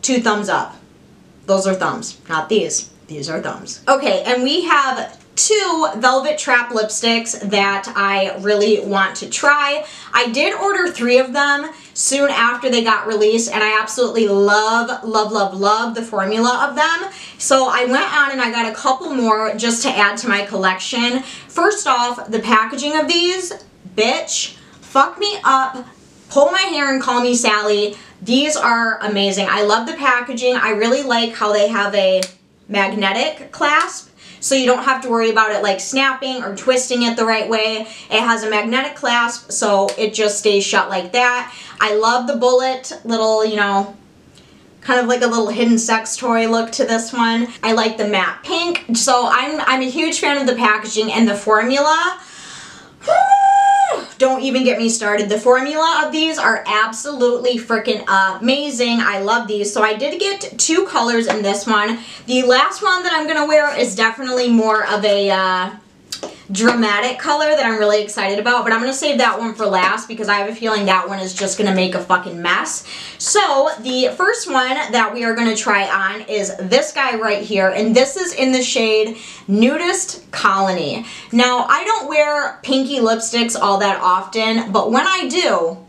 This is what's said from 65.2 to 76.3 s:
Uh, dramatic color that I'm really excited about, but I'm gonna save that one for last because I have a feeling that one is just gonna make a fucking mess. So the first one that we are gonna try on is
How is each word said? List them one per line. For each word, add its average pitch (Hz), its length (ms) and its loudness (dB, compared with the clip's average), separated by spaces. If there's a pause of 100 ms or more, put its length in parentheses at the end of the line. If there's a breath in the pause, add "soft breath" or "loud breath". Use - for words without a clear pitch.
Uh, 185 400 0 (800 loud breath)
dramatic 226 680 0
color 302 280 0
that 302 180 2
I'm 220 140 0
really 208 240 2
excited 202 360 -4
about, 233 260 0
but 226 100 2
I'm 226 60 0
gonna 254 120 -2
save 285 260 -2
that 233 200 2
one 220 160 -6
for 214 100 -4
last 185 420 0
because 220 220 -8
I 208 60 2
have 202 160 -2
a 226 40 -8
feeling 220 300 -2
that 185 240 2
one 196 100 -6
is 185 140 -6
just 190 240 -4
gonna 196 180 2
make 185 200 0
a 185 100 -4
fucking 175 380 -2
mess. 196 420 -2 (320 loud breath)
So 311 540 2 (100)
the 254 360 0
first 381 340 0
one 262 240 0 (180)
that 220 220 0
we 240 100 -4
are 226 100 0
gonna 226 220 0
try 202 320 0
on 196 340 -2
is 196 360 -4